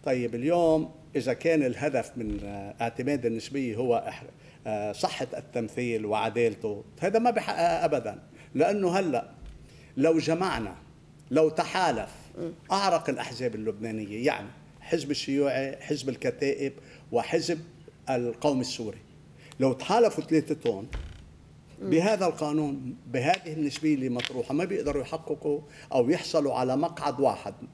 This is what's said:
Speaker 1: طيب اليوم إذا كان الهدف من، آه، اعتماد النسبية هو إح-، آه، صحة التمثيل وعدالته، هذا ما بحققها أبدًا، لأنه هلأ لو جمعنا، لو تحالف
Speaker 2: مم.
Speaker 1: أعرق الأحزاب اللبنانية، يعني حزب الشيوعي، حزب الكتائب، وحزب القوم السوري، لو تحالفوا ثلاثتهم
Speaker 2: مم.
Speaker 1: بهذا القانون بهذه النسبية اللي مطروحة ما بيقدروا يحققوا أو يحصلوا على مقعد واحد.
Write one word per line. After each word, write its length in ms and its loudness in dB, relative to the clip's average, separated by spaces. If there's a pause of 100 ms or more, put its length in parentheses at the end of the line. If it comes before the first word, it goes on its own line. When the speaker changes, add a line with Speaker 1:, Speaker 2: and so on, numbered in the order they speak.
Speaker 1:
طيب 300 0
اليوم 560 4 (260)
إذا 160 0
كان 300 4
الهدف 540 0
من، 280 -4
آه، 360 -10
اعتماد 460 -2
النسبية 500 -4
هو 320 2
إح-، 160 -12 (420)
آه، 260 -4
صحة 340 -2 (100)
التمثيل 720 -4
وعدالته، 800 0 (160)
هذا 180 2
ما 120 4
بحققها 540 0
أبدًا، 340 0 (360)
لأنه 360 2
هلأ 380 0 (680)
لو 220 4
جمعنا، 560 -2 (560)
لو 180 6
تحالف 600 0 (280)
Speaker 2:
مم. 140 -8 (200)
Speaker 1:
أعرق 380 2
الأحزاب 440 -4
اللبنانية، 720 -4
يعني 220 0 (320)
حزب 300 -2
الشيوعي، 680 0
حزب 320 -4
الكتائب، 640 -2 (400)
وحزب 460 0 (520)
القوم 500 2
السوري، 380 -6 (640)
لو 120 6
تحالفوا 520 4
ثلاثتهم 640 0 (960)
Speaker 2:
مم. 80 -2
Speaker 1:
بهذا 360 4
القانون 720 -2 (100)
بهذه 460 0
النسبية 420 0
اللي 140 -2
مطروحة 460 -4
ما 100 2
بيقدروا 380 -2
يحققوا 580 -4 (320)
أو 180 4
يحصلوا 440 2
على 220 0
مقعد 440 -2
واحد. 340 0 (200)